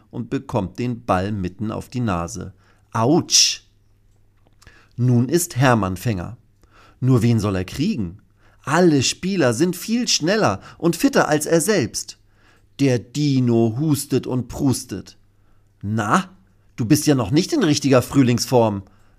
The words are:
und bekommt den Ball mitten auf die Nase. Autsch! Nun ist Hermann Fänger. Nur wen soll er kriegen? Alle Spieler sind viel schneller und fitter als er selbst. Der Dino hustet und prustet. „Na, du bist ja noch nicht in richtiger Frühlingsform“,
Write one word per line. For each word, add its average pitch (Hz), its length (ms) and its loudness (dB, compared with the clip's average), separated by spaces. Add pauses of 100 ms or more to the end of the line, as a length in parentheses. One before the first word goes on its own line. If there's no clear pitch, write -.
(120)
und 117 180 -10
bekommt 127 500 -6
den 120 260 -6
Ball 98 260 -2
mitten 101 400 -6
auf 95 180 -10
die 123 100 -8
Nase. 90 540 -6 (380)
Autsch! - 720 2 (1300)
Nun 123 340 2
ist 175 260 -2
Hermann 113 420 2
Fänger. 92 400 -6 (600)
Nur 123 220 4
wen 117 180 4
soll 98 160 0
er 92 100 -2
kriegen? 123 560 -6 (420)
Alle 151 400 2
Spieler 170 500 0
sind 165 220 0
viel 233 320 -4
schneller 160 540 0 (160)
und 170 180 0
fitter 269 320 2
als 151 180 0
er 165 160 2
selbst. 165 560 -2 (640)
Der 131 200 2
Dino 120 800 0
hustet 139 480 0
und 123 200 -4
prustet. - 720 -4 (640)
„Na, 110 480 -2 (460)
du 117 100 -4
bist 147 220 2
ja 147 80 4
noch 107 160 -2
nicht 175 220 0
in 277 100 0
richtiger 135 380 4
Frühlingsform“, 117 800 2 (360)